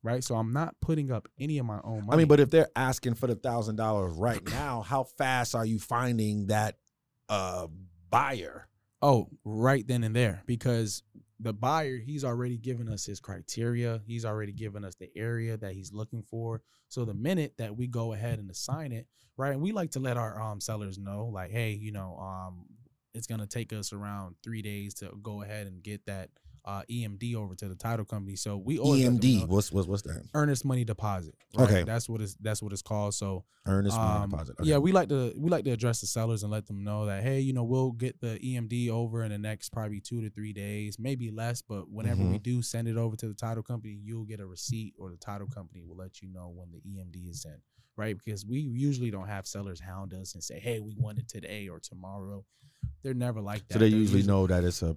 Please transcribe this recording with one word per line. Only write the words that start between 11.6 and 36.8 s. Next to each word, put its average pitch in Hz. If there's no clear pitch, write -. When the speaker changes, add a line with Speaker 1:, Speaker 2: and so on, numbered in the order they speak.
Speaker 1:
he's 139
already 123
given 117
us 104
his 101
criteria. 117
He's 117
already 107
given 104
us -
the -
area 113
that 101
he's 90
looking 107
for. 113
So 123
the 110
minute 147
that 107
we 123
go 117
ahead 113
and 98
assign 139
it, 113
right, 135
and 135
we 185
like 185
to 135
let 127
our, 110
um, 107
sellers 104
know, 101
like, 92
"Hey, 110
you 107
know, 95
um, 92
it's 113
gonna 110
take 113
us 104
around 101
three 113
days 101
to 98
go 104
ahead 104
and 92
get 104
that, 95
uh, 98
E 117
M 104
D 117
over 101
to 98
the 92
title 113
company." 98
So 101
we 110
always 139
let 127
them 123
Speaker 2:
E -
M 113
D, 120
Speaker 1:
know. 85
Speaker 2:
what's, 104
what's, 95
what's 98
that? -
Speaker 1:
Earnest 147
money 127
deposit. 101
Right? 127
Speaker 2:
Okay. 95
Speaker 1:
That's 113
what 113
it's, 98
that's 107
what 104
it's 98
called. 104
So 98
Speaker 2:
Earnest 98
money 107
Speaker 1:
um, 98
Speaker 2:
deposit. -
Speaker 1:
yeah, 151
Speaker 2:
Okay. 143
Speaker 1:
we 170
like 190
to, 131
we 156
like 165
to 135
address 117
the -
sellers 113
and 107
let 107
them 101